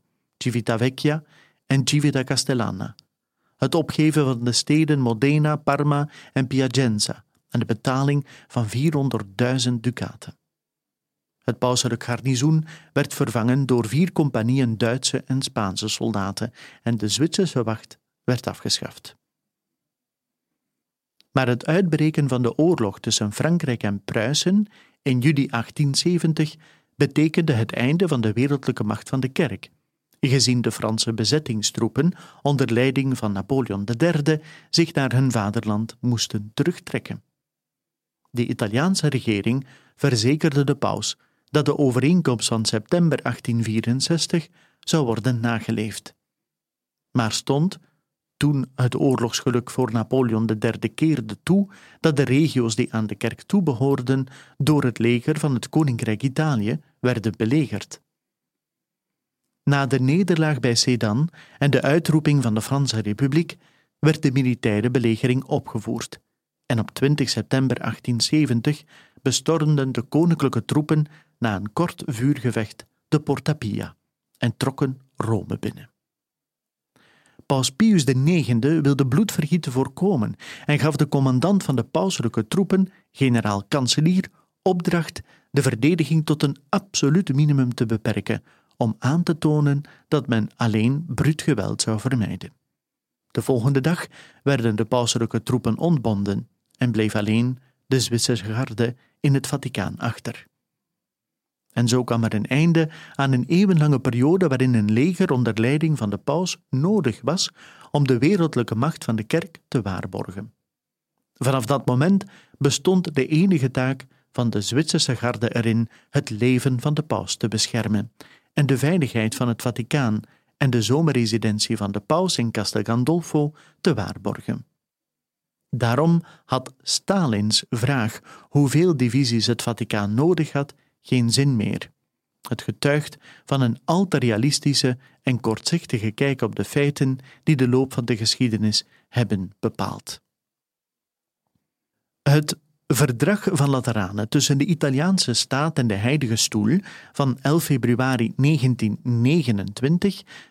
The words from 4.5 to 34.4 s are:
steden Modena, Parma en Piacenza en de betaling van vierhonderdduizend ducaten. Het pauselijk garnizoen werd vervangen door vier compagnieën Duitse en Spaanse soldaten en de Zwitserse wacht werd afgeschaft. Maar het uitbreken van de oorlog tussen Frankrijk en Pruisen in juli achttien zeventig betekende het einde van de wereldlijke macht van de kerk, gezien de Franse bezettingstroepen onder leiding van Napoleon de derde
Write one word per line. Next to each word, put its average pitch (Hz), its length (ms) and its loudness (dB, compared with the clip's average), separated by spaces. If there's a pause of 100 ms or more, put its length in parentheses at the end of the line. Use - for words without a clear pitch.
steden 151 480 0
Modena, 143 560 2
Parma 147 520 0 (240)
en 135 140 0
Piacenza 127 760 -2 (240)
en - 100 -4
de - 80 -2
betaling 139 600 0 (200)
van 117 220 -4
vierhonderdduizend 123 1120 -2
ducaten. - 560 -8 (1040)
Het - 160 -6
pauselijk 123 460 -2
garnizoen 131 600 0 (280)
werd 143 220 -2
vervangen 123 520 0
door 120 200 2
vier 151 260 0
compagnieën 123 680 0
Duitse 123 460 -2
en 131 180 -4
Spaanse 107 460 -4
soldaten 107 640 -4 (300)
en 117 140 0
de 104 120 -4
Zwitserse 151 540 0
wacht 110 360 -6 (260)
werd 123 220 -2
afgeschaft. - 720 -8 (2250)
Maar 131 120 2
het 123 200 0
uitbreken 156 600 2
van 127 140 0
de 117 160 0
oorlog 147 420 2
tussen 107 320 -2
Frankrijk 151 500 0
en 101 220 -4
Pruisen 151 640 0 (360)
in 123 160 0
juli 135 300 2
achttien 135 460 -2
zeventig 160 600 0 (420)
betekende 151 560 2
het 113 200 0
einde 160 360 2
van 139 120 0
de 107 120 0
wereldlijke 131 520 -2
macht 107 240 -4
van 135 120 -2
de 135 80 -2
kerk, 127 420 -4 (500)
gezien 127 400 2
de 113 120 0
Franse 110 420 -4
bezettingstroepen 117 960 0 (300)
onder 139 300 2
leiding 131 460 2
van 107 140 -2
Napoleon 101 520 -2
de 117 120 -4
derde 156 440 0 (300)